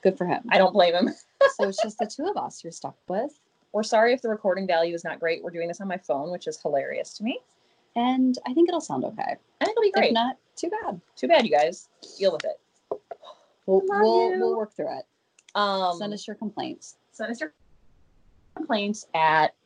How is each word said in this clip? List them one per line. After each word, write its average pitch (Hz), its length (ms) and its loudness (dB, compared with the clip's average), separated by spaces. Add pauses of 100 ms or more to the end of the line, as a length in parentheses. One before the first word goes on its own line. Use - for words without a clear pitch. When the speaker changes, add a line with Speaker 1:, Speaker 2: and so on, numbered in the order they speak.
Speaker 1:
Good 190 140 4
for 180 100 -4
him. 180 240 -2
Speaker 2:
I 202 80 4
don't 185 140 6
blame 175 220 4
him. 180 200 2
<laughs> - 40 -18 (380)
Speaker 1:
So 392 120 0
it's 392 140 -6
just 214 160 -6
the - 80 -2
two 302 200 -8
of 403 100 -4
us - 280 -8
you're 165 80 -12
stuck - 240 -14 (120)
with. 226 300 -4 (340)
Speaker 2:
We're 214 120 0
sorry 226 280 4
if 262 100 0
the 226 60 -4
recording 190 380 -2
value 170 280 2
is 170 100 -6
not 165 160 -8
great. 165 220 -2
We're 180 80 -8
doing 165 180 -6
this 170 120 -10
on 196 80 -8
my 180 80 -4
phone, 151 340 -4
which 175 180 -8
is 156 120 -10
hilarious 139 540 -4
to 208 100 -10
me. 320 140 -4 (580)
Speaker 1:
And 254 400 2 (100)
I 254 80 -4
think 339 140 6
it'll 349 120 -2
sound 131 240 -6
okay. - 320 -6 (240)
Speaker 2:
I - 40 0
think 415 120 0
it'll 453 60 2
be 403 100 4
great. 392 160 4
Speaker 1:
If - 60 2
not, 240 220 0 (200)
too 339 140 -6
bad. 359 300 -8 (160)
Speaker 2:
Too 254 120 -6
bad, 294 180 6
you 156 40 -2
guys. 151 380 0 (300)
Deal 190 140 2
with - 120 -6
it. - 160 -8 (1040)
Speaker 1:
We'll, 190 200 4
Speaker 2:
Love 202 160 0
Speaker 1:
we'll, 226 300 6
Speaker 2:
you. 370 80 0
Speaker 1:
we'll - 160 2
work 214 180 -6
through 131 240 -6
it. - 60 -14 (500)
Speaker 2:
Um, 190 420 0
Speaker 1:
Send 202 160 -6
us 208 140 -12
your 208 100 -10
complaints. - 600 -10 (160)
Speaker 2:
send - 180 -8
us 233 100 -8
your 311 120 -10 (1040)
complaints 214 580 -4
at 156 400 4 (120)